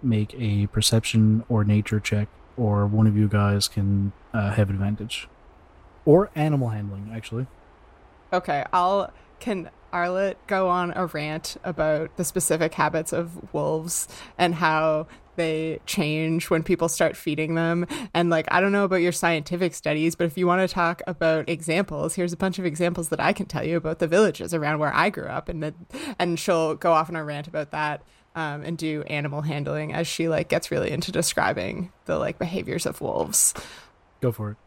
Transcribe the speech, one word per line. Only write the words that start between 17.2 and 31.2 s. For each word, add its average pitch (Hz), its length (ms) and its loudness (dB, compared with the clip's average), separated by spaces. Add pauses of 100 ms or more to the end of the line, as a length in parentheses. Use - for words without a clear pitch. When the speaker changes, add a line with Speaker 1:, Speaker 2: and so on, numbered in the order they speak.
Speaker 2:
them? 165 300 0 (280)
And, 170 160 2
like, 160 220 2
I 180 100 4
don't 202 100 2
know 202 120 2
about 190 140 2
your 175 160 2
scientific 170 600 0
studies, 156 420 0
but 175 100 -2
if 160 120 -4
you 180 100 2
wanna 185 200 4
talk 175 400 -2
about 160 420 0
examples, 165 680 -2
here's 175 180 -2
a 165 40 -10
bunch 190 220 -2
of 185 60 -4
examples 170 440 -2
that 156 100 -4
I 165 140 4
can 190 140 -4
tell - 180 -4
you 165 120 0
about 160 220 -4
the 170 80 0
villages 175 460 2
around 151 260 -2
where 151 140 0
I 170 160 2
grew - 180 -8
up, - 220 -6
and 170 140 -6
the, 156 100 -6 (460)
and 175 200 0
she'll 160 360 0
go 170 180 2
off 156 160 4
on 170 60 -8
a 160 80 -6
rant 147 240 -8
about 151 240 -8
that, 151 300 -4 (340)
um, 151 280 -6
and 170 140 -6
do 151 300 -4
animal 147 340 -4
handling 151 520 -4
as 165 140 -2
she, 165 220 -2
like, 156 200 0
gets 160 220 0
really 143 200 0
into 170 200 -4
describing 170 800 0 (140)